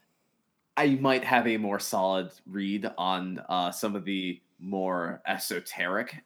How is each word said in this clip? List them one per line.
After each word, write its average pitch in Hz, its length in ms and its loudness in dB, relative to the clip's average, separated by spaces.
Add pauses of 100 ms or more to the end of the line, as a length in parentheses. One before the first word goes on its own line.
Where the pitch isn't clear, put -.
(760)
I 143 180 6
might 131 300 2
have 123 220 6
a 113 100 4
more 101 220 0
solid 95 520 0 (160)
read 98 500 -2
on, 92 520 -2
uh, 87 220 0
some 101 260 -4
of 90 80 -8
the 92 360 -4 (200)
more 92 640 -2
esoteric 95 920 -4 (100)